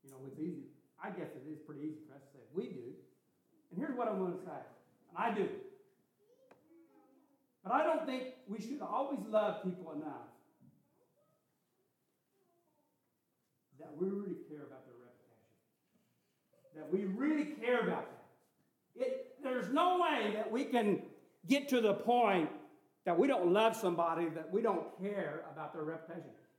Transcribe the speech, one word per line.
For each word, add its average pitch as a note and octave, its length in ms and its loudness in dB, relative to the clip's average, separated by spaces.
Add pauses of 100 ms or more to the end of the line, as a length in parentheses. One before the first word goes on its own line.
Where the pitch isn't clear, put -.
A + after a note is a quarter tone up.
You C3+ 80 -20
know, C3 60 -18 (100)
it's - 100 -14
easy. D3+ 300 -6 (340)
I G3 80 -6
guess F3+ 240 -8
it B2+ 160 -14
is D3 160 -10
pretty C#3+ 160 -12
easy D#3 160 -6 (100)
for - 60 -20
us - 80 -20
to - 160 -20
say, - 60 -20 (100)
"We A3 140 -2
do." - 260 -10 (760)
And E3+ 80 -6
here's C4 200 -2
what A#3 80 0
I'm G3 140 0
gonna F3+ 240 -2
say, D3+ 180 -10 (480)
and E3+ 80 -8
I G#3+ 160 2
do. G3 140 0 (2250)
But G3 80 0
I D4 100 6
don't D#4+ 240 2
think B3+ 200 -4 (200)
we G3+ 140 -8
should C#4+ 200 -6
always C4+ 380 -2 (100)
love G#3+ 360 2
people F3 280 -6
enough D3 380 -10 (3500)
that D3 200 -16
we F#3+ 60 2
really G3 300 -4 (120)
care D3 140 -12
about B2+ 240 -18
their B2 160 -20
reputation, - 1700 -20
that D3+ 160 -6
we G#3 120 0 (160)
really D4+ 360 0
care A#3 240 2
about F3 280 -2
that. - 960 -12
It, - 380 -4
there's B3 300 -2
no F4+ 280 4
way B3 340 2
that G#3+ 160 -2
we B3+ 140 0
can G#3 380 2 (460)
get C#4 220 4
to B3+ 100 6
the G#3 140 6
point G3+ 540 4 (560)
that E3+ 140 4
we C#4 80 8
don't F#3 260 6
love A3 220 6
somebody, E3+ 560 2
that D#3+ 220 -8
we G#3 80 4
don't G#3+ 260 2 (140)
care F3 520 -4
about D3+ 200 -10
their D#3+ 100 -8
reputation. D#3+ 480 -8 (280)